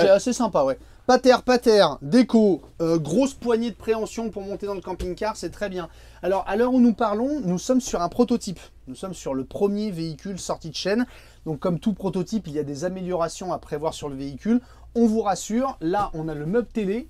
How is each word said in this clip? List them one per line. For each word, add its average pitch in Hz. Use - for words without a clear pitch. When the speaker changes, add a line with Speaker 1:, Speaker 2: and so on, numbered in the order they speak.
Speaker 1:
sympa, -
ouais. 196
Speaker 2:
est 196
assez 214
sympa, 185
ouais. 135
Pater, 247
pater, 233
déco, 208
euh, 165
grosse 175
poignée 233
de -
préhension 220
pour 196
monter 196
dans 202
le 185
camping-car, 185
c'est 175
très 202
bien. 180
Alors, 185
à 190
l'heure 247
où 262
nous 240
parlons, 233
nous 180
sommes 254
sur 185
un 175
prototype. 233
Nous 127
sommes 190
sur 143
le 131
premier 202
véhicule 165
sorti 160
de 143
chaîne. 220
Donc, 160
comme 175
tout 214
prototype, 190
il 147
y 151
a 147
des 139
améliorations 180
à 139
prévoir 156
sur 147
le 139
véhicule. 139
On 240
vous 220
rassure, 208
là, 185
on 160
a 156
le 147
meuble 214
télé. 196